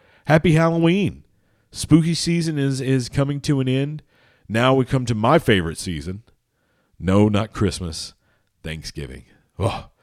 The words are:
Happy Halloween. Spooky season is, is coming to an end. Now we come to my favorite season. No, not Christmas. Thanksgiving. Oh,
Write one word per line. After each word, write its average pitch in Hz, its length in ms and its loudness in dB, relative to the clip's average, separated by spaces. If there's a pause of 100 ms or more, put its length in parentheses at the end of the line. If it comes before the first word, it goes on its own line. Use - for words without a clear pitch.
(260)
Happy 165 260 4
Halloween. 165 720 2 (480)
Spooky 165 420 2
season 165 460 -2
is, 139 220 -2
is 131 260 0
coming 143 340 -4
to 139 200 0
an 127 80 0
end. 139 340 -4 (460)
Now 127 240 2
we 131 100 4
come 127 220 -2
to 113 100 -2
my 123 240 4
favorite 85 380 0
season. 87 460 -8 (760)
No, 98 300 4
not 104 240 -2
Christmas. 87 600 -4 (500)
Thanksgiving. 76 600 -12 (340)
Oh, - 320 -4 (140)